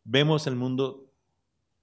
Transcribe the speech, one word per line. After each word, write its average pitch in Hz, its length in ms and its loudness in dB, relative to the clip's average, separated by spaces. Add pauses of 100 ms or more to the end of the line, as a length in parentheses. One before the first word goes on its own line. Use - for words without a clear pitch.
vemos 147 440 2
el 131 80 -4
mundo 127 580 -6 (680)